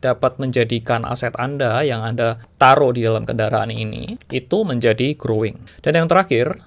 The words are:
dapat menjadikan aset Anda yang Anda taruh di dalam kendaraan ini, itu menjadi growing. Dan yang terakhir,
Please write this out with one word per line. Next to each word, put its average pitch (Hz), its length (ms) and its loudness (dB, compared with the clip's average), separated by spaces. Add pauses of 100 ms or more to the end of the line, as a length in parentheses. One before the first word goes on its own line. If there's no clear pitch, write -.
dapat 131 400 0
menjadikan 120 640 -2
aset 123 320 -6
Anda 127 480 -2
yang 113 160 -4
Anda 113 400 -2 (160)
taruh 135 320 6
di 120 160 0
dalam 110 160 0
kendaraan 113 480 -2
ini, 113 560 -8
itu 180 400 -2
menjadi 123 480 0
growing. 110 400 -2 (240)
Dan 165 240 2
yang 165 80 2
terakhir, 156 560 2